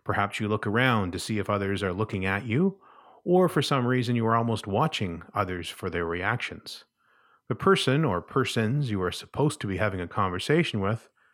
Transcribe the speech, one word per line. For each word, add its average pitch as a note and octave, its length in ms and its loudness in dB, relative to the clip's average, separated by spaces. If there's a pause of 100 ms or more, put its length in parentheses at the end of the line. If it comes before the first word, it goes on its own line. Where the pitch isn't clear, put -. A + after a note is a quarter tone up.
Perhaps G2+ 360 -2
you A2 80 -2
look G#2 180 -2
around A2 480 2
to F2 60 -6
see A2 200 -4
if G2 100 -4
others G2 340 0
are F#2 100 0
looking F#2+ 320 -2
at G2 200 -2
you, F3 320 2 (460)
or F3+ 240 4
for D#3+ 140 2
some C3 260 0
reason B2 280 2
you A#2 100 2
are A2+ 100 4
almost A#2 320 0
watching G2 560 -2 (100)
others F#2 360 -2
for - 200 -8
their F2 160 -2
reactions. F2+ 800 -4 (640)
The B2+ 80 -4
person D#3+ 480 4
or F#2 180 0
persons A#2 680 0
you G2 100 0
are F2+ 120 -2
supposed - 480 -2
to A2 60 -2
be F#2+ 100 -2
having F#2+ 240 -2
a F2 60 -6
conversation G#2 760 0
with G#2 260 -2 (260)